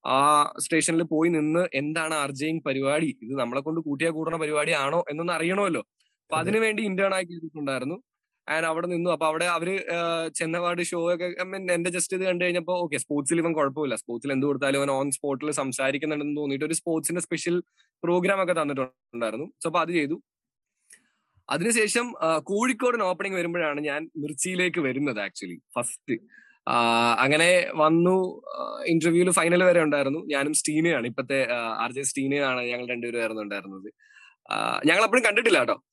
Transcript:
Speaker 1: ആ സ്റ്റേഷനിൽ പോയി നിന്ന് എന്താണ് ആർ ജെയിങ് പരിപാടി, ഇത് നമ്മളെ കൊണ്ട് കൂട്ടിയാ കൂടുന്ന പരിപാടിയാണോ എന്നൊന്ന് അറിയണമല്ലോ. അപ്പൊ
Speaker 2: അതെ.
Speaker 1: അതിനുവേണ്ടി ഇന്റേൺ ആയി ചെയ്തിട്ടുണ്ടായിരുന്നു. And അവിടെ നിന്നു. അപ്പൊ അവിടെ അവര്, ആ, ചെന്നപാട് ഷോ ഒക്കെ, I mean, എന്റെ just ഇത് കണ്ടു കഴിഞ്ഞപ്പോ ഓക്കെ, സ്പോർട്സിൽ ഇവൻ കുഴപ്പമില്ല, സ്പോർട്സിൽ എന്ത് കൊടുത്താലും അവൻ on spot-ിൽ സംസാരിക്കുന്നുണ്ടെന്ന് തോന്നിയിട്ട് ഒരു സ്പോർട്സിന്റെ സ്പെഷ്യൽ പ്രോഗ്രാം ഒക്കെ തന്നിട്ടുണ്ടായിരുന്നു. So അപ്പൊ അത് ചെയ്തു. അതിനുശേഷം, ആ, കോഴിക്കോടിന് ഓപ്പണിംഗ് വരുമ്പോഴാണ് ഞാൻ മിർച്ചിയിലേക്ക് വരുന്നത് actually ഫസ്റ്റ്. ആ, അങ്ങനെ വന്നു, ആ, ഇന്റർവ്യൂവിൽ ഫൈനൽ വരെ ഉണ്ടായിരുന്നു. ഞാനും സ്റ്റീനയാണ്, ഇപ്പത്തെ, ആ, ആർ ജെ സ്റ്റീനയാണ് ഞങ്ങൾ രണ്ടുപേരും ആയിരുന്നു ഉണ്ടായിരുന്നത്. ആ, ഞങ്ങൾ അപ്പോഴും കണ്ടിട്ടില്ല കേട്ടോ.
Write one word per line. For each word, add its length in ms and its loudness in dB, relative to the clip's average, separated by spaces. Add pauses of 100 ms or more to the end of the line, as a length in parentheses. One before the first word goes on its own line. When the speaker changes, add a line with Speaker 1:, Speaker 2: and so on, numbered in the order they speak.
Speaker 1:
ആ 380 6 (140)
സ്റ്റേഷനിൽ 440 0
പോയി 280 2
നിന്ന് 440 2
എന്താണ് 400 -2
ആർ 160 -2
ജെയിങ് 300 -4
പരിപാടി, 640 0
ഇത് 160 -6
നമ്മളെ 220 -2
കൊണ്ട് 200 -4
കൂട്ടിയാ 300 -2
കൂടുന്ന 280 -4
പരിപാടിയാണോ 720 0
എന്നൊന്ന് 220 -2
അറിയണമല്ലോ. 480 0
അപ്പൊ 560 -10
Speaker 2:
അതെ. 140 0
Speaker 1:
അതിനുവേണ്ടി 320 2
ഇന്റേൺ 320 0
ആയി 100 0
ചെയ്തിട്ടുണ്ടായിരുന്നു. 800 -6 (540)
And 80 0
അവിടെ 220 0
നിന്നു. 240 0
അപ്പൊ 160 2
അവിടെ 180 0
അവര്, 460 -2
ആ, 380 -2
ചെന്നപാട് 540 -2
ഷോ 320 0
ഒക്കെ, 140 -2
I 180 -4
mean, 260 -4
എന്റെ 180 2
just 220 -2
ഇത് 120 -2
കണ്ടു 200 0
കഴിഞ്ഞപ്പോ 380 0
ഓക്കെ, 140 -4
സ്പോർട്സിൽ 420 0
ഇവൻ 140 2
കുഴപ്പമില്ല, 440 0
സ്പോർട്സിൽ 360 -6
എന്ത് 140 2
കൊടുത്താലും 460 2
അവൻ 140 0
on 40 -2
spot-ിൽ 400 -4
സംസാരിക്കുന്നുണ്ടെന്ന് 880 -2
തോന്നിയിട്ട് 280 -4
ഒരു 100 -4
സ്പോർട്സിന്റെ 460 -2
സ്പെഷ്യൽ 420 -2 (420)
പ്രോഗ്രാം 380 2
ഒക്കെ 200 0
തന്നിട്ടുണ്ടായിരുന്നു. 840 -6
So 200 -12
അപ്പൊ 140 2
അത് 80 0
ചെയ്തു. 340 -2 (1300)
അതിനുശേഷം, 720 0
ആ, 160 2
കോഴിക്കോടിന് 640 0
ഓപ്പണിംഗ് 340 -2
വരുമ്പോഴാണ് 440 -2
ഞാൻ 360 -4
മിർച്ചിയിലേക്ക് 640 -2
വരുന്നത് 360 0
actually 440 -8 (160)
ഫസ്റ്റ്. 440 -6 (480)
ആ, 80 2 (380)
അങ്ങനെ 600 4
വന്നു, 680 4
ആ, 460 -10
ഇന്റർവ്യൂവിൽ 440 4
ഫൈനൽ 340 4
വരെ 180 8
ഉണ്ടായിരുന്നു. 440 0
ഞാനും 280 0
സ്റ്റീനയാണ്, 520 2
ഇപ്പത്തെ, 460 -2
ആ, 40 0
ആർ 360 -2
ജെ 100 -6
സ്റ്റീനയാണ് 580 0
ഞങ്ങൾ 280 -4
രണ്ടുപേരും 300 -4
ആയിരുന്നു 240 -2
ഉണ്ടായിരുന്നത്. 500 -8 (600)
ആ, 340 -2
ഞങ്ങൾ 160 4
അപ്പോഴും 220 2
കണ്ടിട്ടില്ല 340 4
കേട്ടോ. 340 0